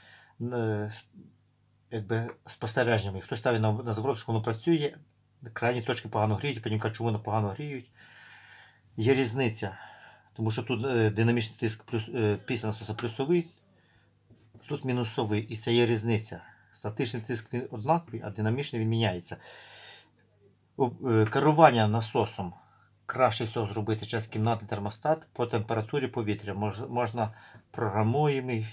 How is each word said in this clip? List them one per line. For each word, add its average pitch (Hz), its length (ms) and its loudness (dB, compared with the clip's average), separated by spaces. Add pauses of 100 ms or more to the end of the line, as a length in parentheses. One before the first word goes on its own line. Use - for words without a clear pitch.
(420)
е, 110 520 -2
с-, - 120 -12 (880)
якби, 113 360 -2 (180)
спостереження 113 680 0
мої. 95 120 -8
Хтось - 160 -6
ставить 117 220 2
на, 110 100 4
на 117 220 -2
заворот, 110 240 0
що - 100 -12
воно 113 140 0
працює, 147 520 0 (600)
крайні 123 280 0
точки 117 280 -2
погано 107 260 2
гріють, 120 280 -4
потім 107 160 -2
кажуть, 110 180 -4
чому 117 100 -2
воно 107 160 -2
погано 107 240 0
гріють. 131 440 -8 (1040)
Є 120 180 6
різниця, 113 600 0 (560)
тому 110 180 -2
що 113 120 -2
тут, 120 220 -2
е, 117 240 4
динамічний 113 500 2
тиск 110 240 -4
плюс, 110 260 -4
е, 107 360 2
після 113 220 -2
насоса 107 260 -6
плюсовий, 147 540 0 (1200)
тут 143 180 -6
мінусовий, 117 560 0
і 110 160 -10
це 117 160 0
є 120 120 6
різниця. 110 560 0 (320)
Статичний 113 500 -6
тиск 113 300 -6
він 123 180 -4
однаковий, 147 540 -2
а 107 40 -6
динамічний 113 520 -2
він 110 80 0
міняється. 101 480 0 (1400)
О, 127 140 2 (180)
е, 110 160 8
керування 139 640 8
насосом 104 680 0 (540)
краще 123 360 2
всього 110 240 -2
зробити 107 380 -2
через 113 220 -4
кімнатний 110 420 -2
термостат 113 640 -4
по 120 120 -2
температурі 117 640 -2
повітря. 104 460 -4
Мож-, 104 360 -6
можна 117 400 -2 (420)
програмуємий, 120 1000 0